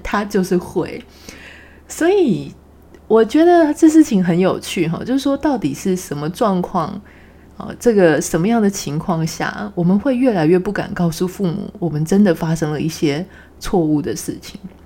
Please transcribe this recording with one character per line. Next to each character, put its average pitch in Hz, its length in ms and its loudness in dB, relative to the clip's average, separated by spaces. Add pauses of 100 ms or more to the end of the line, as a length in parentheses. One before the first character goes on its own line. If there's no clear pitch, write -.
他 208 220 -2
就 202 180 0
是 180 140 0
会。 - 440 -6 (840)
所 320 220 -2
以 202 440 0 (540)
我 226 160 4
觉 302 220 4
得 339 280 6
这 320 160 4
事 311 140 8
情 208 180 2
很 170 160 2
有 180 220 2
趣 - 260 -4
哈， 160 200 -4
就 240 80 -4
是 269 60 0
说 277 180 0
到 277 200 0
底 151 160 -2
是 185 220 -2
什 180 200 -8
么 147 140 -6
状 190 320 0
况， - 400 -4 (540)
呃， - 240 -12
这 240 140 2
个 165 260 4
什 160 200 -2
么 165 60 0
样 226 160 2
的 202 80 2
情 156 300 -6
况 160 260 -2
下， 160 480 -8
我 180 80 -4
们 180 160 4
会 254 200 0
越 247 160 2
来 165 120 0
越 175 140 4
不 190 140 -4
敢 - 200 -6
告 175 160 0
诉 160 160 -4
父 185 200 -4
母， - 340 -6
我 170 80 -4
们 151 160 -4
真 196 180 4
的 180 140 4
发 165 180 -2
生 160 200 -2
了 147 60 -4
一 - 80 -4
些 156 380 -2 (320)
错 - 220 -2
误 151 220 2
的 117 120 -6
事 - 280 -10
情。 - 180 -18 (260)